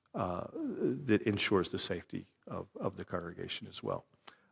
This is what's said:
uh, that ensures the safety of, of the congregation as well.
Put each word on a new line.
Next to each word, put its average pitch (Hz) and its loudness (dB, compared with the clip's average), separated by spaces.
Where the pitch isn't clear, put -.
uh, 90 0
that 107 6
ensures 101 4
the 98 -2
safety - -4
of, 92 -6
of 95 -2
the 90 -8
congregation 87 -4
as - -12
well. 90 -2